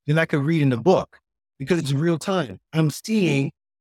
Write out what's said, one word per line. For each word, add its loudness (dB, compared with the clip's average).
than 2
I 2
could -2
read 0
in 4
a 0
book, 0
because -2
it's -4
real 0
time. -6
I'm 0
seeing -2